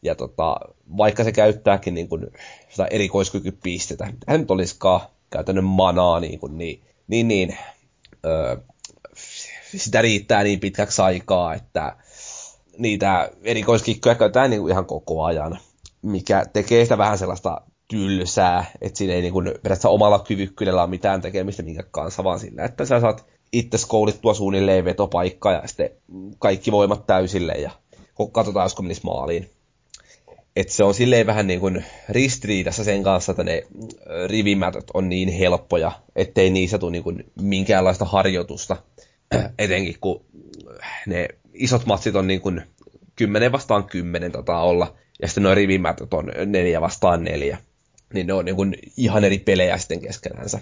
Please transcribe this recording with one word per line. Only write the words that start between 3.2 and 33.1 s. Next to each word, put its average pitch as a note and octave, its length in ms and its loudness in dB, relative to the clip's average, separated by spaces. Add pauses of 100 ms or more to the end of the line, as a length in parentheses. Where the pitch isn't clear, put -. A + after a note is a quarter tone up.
mitä C3+ 320 -2
nyt D3 140 0
olisikaan F#2 500 2 (280)
käytännön F#2+ 340 -2
manaa, F2+ 560 4
niinku, D#2+ 280 -8
niin, D#2+ 340 -10 (260)
niin, A2+ 200 0
niin, F#2+ 300 0 (680)
ö, D#2 320 -2 (1160)
sitä G#2+ 260 0
riittää G#2+ 420 2
niin G2+ 160 2
pitkäksi G2+ 420 -2
aikaa, F#2 520 2
että - 420 -8 (800)
niitä G2 520 0 (140)
erikoiskikkoja A2+ 720 2
käytetään A#2+ 340 4
niinku G#2 180 -2
ihan F2+ 180 0
koko D#2+ 380 -4
ajan, E2 340 -2 (440)
mikä G2 520 0
tekee A#2 320 4
sitä A#2 120 2
vähän G#2 200 2
sellaista F2+ 440 -6 (260)
tylsää, F#2 800 0 (160)
että - 160 -8
siinä F#2+ 160 0
ei F2+ 80 0
niinku F2 200 0
periaatteessa F2+ 480 0
omalla G#2 300 6
kyvykkyydellä F#2+ 640 -2
ole F2 80 0
mitään F#2 320 -2
tekemistä F#2+ 420 -6
minkä D#2 280 -10
kanssa, E2 320 -6
vaan F#2 160 0
sillä, C#2 260 -10
että - 200 -4
sä C3 140 2
saat A2+ 260 0 (280)
itse A#2 240 0 (100)
koulittua G#2+ 460 2
suunnilleen G2 520 2
vetopaikkaa F#2 680 0
ja D#2+ 120 -2
sitten - 240 -4 (500)
kaikki G2 320 0
voimat G2+ 360 2
täysille F#2 460 2
ja D2 180 -6 (500)
ko-, G#2 100 -4
katsotaan, G2+ 340 0
josko - 180 -4
menisi F2 200 -8
maaliin. E2+ 460 -4 (1040)
Et F#2+ 140 -2
se - 140 2
on G2+ 100 4
silleen A#2+ 340 4
vähän G#2+ 200 0
niin F2+ 120 0
kuin F2+ 260 -2 (240)
ristiriidassa G#2 760 0
sen G2+ 200 0
kanssa, F#2+ 280 0